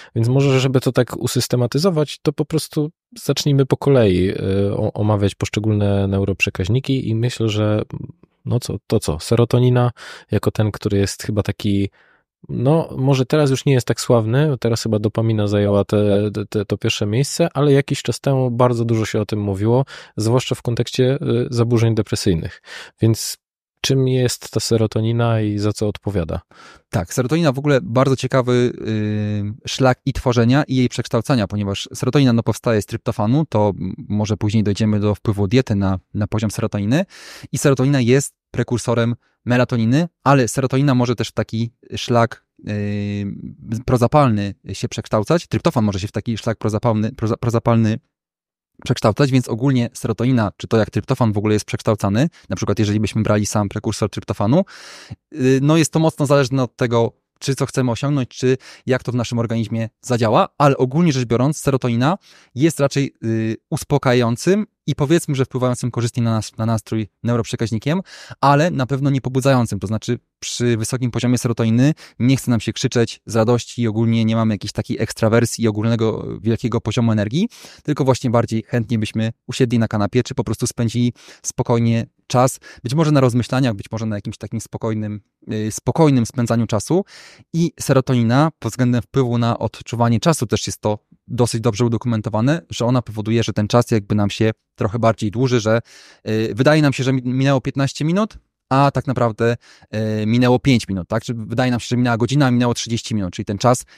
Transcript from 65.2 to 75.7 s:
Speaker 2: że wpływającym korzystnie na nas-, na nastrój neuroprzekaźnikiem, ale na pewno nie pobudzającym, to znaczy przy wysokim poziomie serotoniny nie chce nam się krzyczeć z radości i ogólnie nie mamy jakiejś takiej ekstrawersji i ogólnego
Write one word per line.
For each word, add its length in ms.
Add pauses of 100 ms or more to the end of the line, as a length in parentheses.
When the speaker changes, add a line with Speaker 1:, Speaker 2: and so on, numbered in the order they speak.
Speaker 2:
że 100
wpływającym 460
korzystnie 320
na 80
nas-, 280
na 80
nastrój 420 (140)
neuroprzekaźnikiem, 800 (400)
ale 300
na 160
pewno 240
nie 100
pobudzającym, 580
to 80
znaczy 320 (200)
przy 380
wysokim 340
poziomie 280
serotoniny 560 (240)
nie 180
chce 140
nam 100
się 120
krzyczeć 540
z 100
radości 460
i 60
ogólnie 360
nie 120
mamy 180
jakiejś 180
takiej 300
ekstrawersji 640
i 40
ogólnego 580 (140)